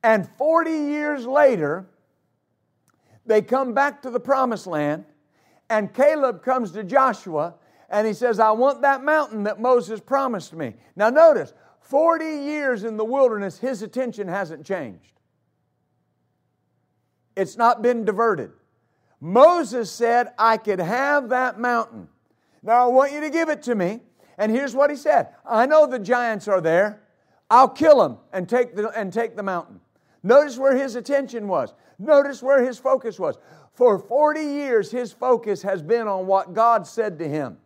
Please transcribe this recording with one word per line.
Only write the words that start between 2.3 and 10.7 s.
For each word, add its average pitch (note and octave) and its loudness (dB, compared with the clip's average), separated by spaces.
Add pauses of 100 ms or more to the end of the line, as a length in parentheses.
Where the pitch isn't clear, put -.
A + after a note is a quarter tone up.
they G#3+ 2
come B3+ -4
back C#4+ -2
to C4 -12
the A#3+ -4
promised B3 -2
land, D3+ -4 (640)
and G#3+ -2
Caleb C4+ 2
comes B3 -2
to G#3 -12
Joshua, F3+ -2 (340)
and G#3 0
he G#3+ -2
says, A#3 -2
"I A3 6
want A#3+ 0
that C4+ 2
mountain C#4+ -2
that G3+ -6
Moses A3+ 0
promised B3 -4
me." D3 -10 (200)